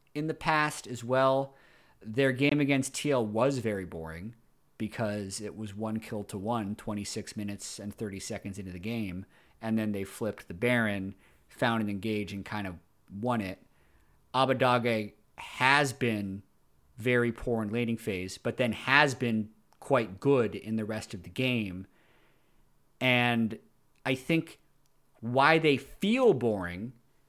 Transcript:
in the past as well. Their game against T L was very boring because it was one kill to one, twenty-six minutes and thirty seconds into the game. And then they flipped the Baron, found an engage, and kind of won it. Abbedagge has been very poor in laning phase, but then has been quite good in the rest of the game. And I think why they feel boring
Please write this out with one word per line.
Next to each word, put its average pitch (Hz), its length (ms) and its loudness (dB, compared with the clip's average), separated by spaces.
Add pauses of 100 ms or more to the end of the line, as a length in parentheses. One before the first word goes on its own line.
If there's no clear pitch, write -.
(140)
in 151 140 -4
the 156 60 -2
past 151 520 0
as 117 180 -8
well. 135 500 2 (460)
Their 131 320 2
game 143 280 4
against 135 340 2
T - 160 -2
L 123 160 4
was 123 320 2
very 104 260 -2
boring 85 500 -10 (440)
because 104 640 -4
it 101 160 -10
was 104 180 -10
one 110 260 -4
kill 104 240 -6
to 104 140 -8
one, 107 380 -2
twenty-six 104 600 -8
minutes 101 420 -8
and 101 160 -10
thirty 98 260 -6
seconds 101 380 -8
into 95 140 -10
the 90 60 -10
game. 101 480 -6 (340)
And 110 180 0
then 107 140 -2
they 98 120 -4
flipped - 440 -8
the 92 60 -10
Baron, 104 600 0 (340)
found 113 340 0
an 101 80 -2
engage, 104 420 -4
and 98 120 -8
kind 104 220 -6
of 87 100 -10 (440)
won 120 200 0
it. 95 200 -6 (720)
Abbedagge 123 800 2 (240)
has 135 560 4
been 101 500 -2 (540)
very 120 360 2
poor 117 300 -2
in 104 80 -4
laning 117 260 0
phase, 95 420 -4
but 117 180 -4
then 120 160 0
has 139 420 4
been 110 340 0 (320)
quite 110 400 0
good 123 340 4
in 107 220 -4
the 110 80 -2
rest 107 280 -6
of 92 100 -10
the 90 80 -14
game. 107 560 -2 (1120)
And 120 580 2 (460)
I 135 100 0
think 165 440 0 (640)
why 131 380 4
they 147 180 4
feel 226 580 2
boring 107 580 -2 (360)